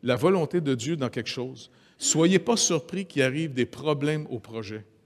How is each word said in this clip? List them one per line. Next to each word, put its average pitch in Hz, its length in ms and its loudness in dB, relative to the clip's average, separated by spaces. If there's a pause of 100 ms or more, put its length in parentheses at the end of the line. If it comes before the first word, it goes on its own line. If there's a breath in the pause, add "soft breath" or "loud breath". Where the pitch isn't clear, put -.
la 123 120 2
volonté 175 460 2
de 143 140 0
Dieu 127 200 -4
dans 131 140 -2
quelque 117 200 -6
chose, 127 400 -10 (280 soft breath)
soyez 175 420 4
pas 220 180 2
surpris 180 480 0
qu'il 143 180 0
arrive 139 300 0
des 120 120 2
problèmes 151 640 -2
au 120 100 -8
projet. 107 460 -12 (200)